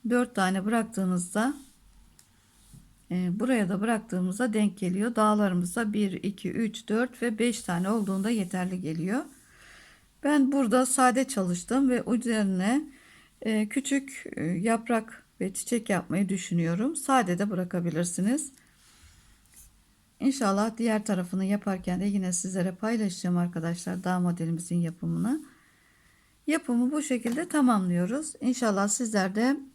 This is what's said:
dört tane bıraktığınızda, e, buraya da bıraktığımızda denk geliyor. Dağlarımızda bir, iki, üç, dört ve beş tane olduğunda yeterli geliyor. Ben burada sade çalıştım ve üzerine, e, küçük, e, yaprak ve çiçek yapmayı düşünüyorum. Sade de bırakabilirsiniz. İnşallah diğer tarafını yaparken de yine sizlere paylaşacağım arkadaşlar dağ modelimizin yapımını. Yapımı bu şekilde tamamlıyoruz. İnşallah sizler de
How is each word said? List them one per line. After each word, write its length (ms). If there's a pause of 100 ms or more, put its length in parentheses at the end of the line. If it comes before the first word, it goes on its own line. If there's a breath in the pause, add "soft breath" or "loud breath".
(100)
dört 240
tane 300
bıraktığınızda, 880 (1600 soft breath)
e, 300
buraya 280
da 120
bıraktığımızda 720
denk 260
geliyor. 380
Dağlarımızda 760
bir, 200
iki, 400
üç, 360
dört 340
ve 160
beş 240
tane 280
olduğunda 400
yeterli 500
geliyor. 440 (1000 loud breath)
Ben 280
burada 340
sade 380
çalıştım 640
ve 180
üzerine, 840 (540 loud breath)
e, 260
küçük, 560 (120)
e, 80
yaprak 840 (140)
ve 140
çiçek 360
yapmayı 380
düşünüyorum. 680
Sade 420
de 120
bırakabilirsiniz. 1000 (1700 soft breath)
İnşallah 580
diğer 260
tarafını 400
yaparken 560
de 40
yine 280
sizlere 400
paylaşacağım 640
arkadaşlar 680
dağ 160
modelimizin 560
yapımını. 680 (1000 loud breath)
Yapımı 460
bu 100
şekilde 460
tamamlıyoruz. 920
İnşallah 480
sizler 460
de 220 (180)